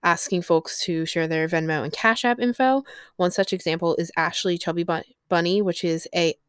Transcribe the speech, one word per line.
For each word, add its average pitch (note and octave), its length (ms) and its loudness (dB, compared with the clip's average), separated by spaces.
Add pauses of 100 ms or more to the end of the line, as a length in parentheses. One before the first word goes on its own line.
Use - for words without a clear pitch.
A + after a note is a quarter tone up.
asking F3 380 2
folks - 420 2
to E3 220 -2
share E3 200 0
their D#3+ 220 0
Venmo D#3+ 360 0
and D3 100 -6
Cash - 320 0
App A#3+ 140 2
info. C4 440 2 (320)
One F3+ 160 2
such G3 220 0
example E3+ 420 0
is E3 220 -2
Ashley F3 400 0
Chubby E3+ 260 -4
Bun-, E3+ 220 -4 (240)
Bunny, F3 320 2
which F#3 240 -2
is E3 280 -2
A E3 220 2 (140)